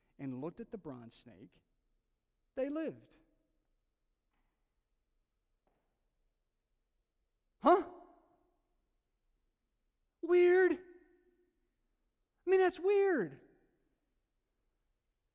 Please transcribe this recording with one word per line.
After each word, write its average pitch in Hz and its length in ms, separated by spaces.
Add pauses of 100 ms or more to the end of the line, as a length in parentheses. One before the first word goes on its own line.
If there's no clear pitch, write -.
(200)
and 131 200
looked 170 200
at 226 100
the 226 80
bronze 123 380
snake, 104 340 (1040)
they 269 160
lived. 285 380 (4000)
Huh? 339 180 (2500)
Weird. 349 520
I - 1800
mean, 381 100
that's 359 200
weird. 359 600 (2000)